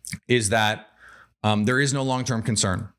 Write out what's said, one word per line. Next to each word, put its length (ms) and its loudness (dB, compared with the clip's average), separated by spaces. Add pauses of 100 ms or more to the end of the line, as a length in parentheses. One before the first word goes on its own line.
(280)
is 220 2
that, 400 0 (540)
um, 200 2
there 160 2
is 140 0
no 100 -2
long-term 380 -2
concern. 580 -2